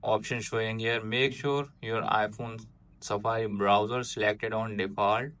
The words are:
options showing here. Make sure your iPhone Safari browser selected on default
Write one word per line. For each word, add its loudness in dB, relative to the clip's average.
options 0
showing -2
here. 0
Make 0
sure -2
your -2
iPhone -2
Safari -2
browser 4
selected 0
on -2
default 2